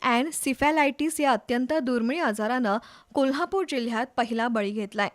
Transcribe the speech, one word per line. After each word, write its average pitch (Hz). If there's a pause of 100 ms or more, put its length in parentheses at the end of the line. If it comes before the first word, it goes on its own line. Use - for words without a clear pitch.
अँड 247
सिफॅलायटिस 294
या 277
अत्यंत 247
दुर्मिळ 254
आजारानं 220 (360)
कोल्हापूर 311
जिल्ह्यात 240 (120)
पहिला 226
बळी 214
घेतलाय. 208